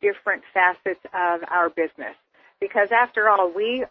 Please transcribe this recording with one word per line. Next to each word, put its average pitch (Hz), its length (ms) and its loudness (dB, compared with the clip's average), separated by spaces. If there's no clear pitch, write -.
different 196 420 -2
facets 180 460 0
of 175 360 -2
our 170 200 0
business. 160 460 -6
Because 202 320 -2
after 233 380 2
all, 190 220 4
we 226 400 -4